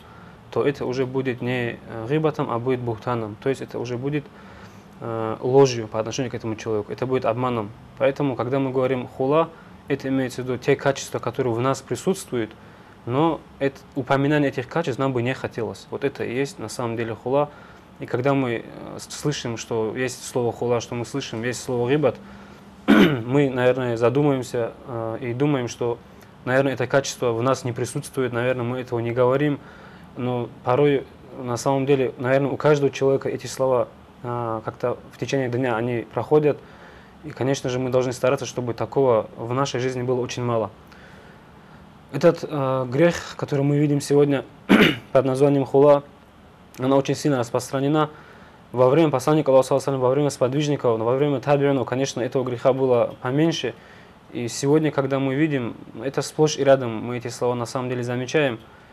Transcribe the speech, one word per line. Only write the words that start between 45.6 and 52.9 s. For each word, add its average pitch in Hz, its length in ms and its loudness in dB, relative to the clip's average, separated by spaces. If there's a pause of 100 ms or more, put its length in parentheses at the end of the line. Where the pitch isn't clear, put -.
хула, 143 380 6 (760)
она 131 180 2
очень 135 180 2
сильно 139 240 0
распространена. 139 720 0 (640)
Во 127 160 6
время 151 220 6
посланника 139 420 2
Аллаха, 131 260 6
саллаллаху 135 120 -2
алейхи 135 80 -2
ва - 0 -
саллям, - 20 -4
во 127 100 4
время 143 200 2
сподвижников, 135 680 0
во 117 180 2
время 139 240 0
табиинов, 139 460 2
конечно, 131 340 -4
этого 131 220 -2
греха 123 300 0
было 127 500 2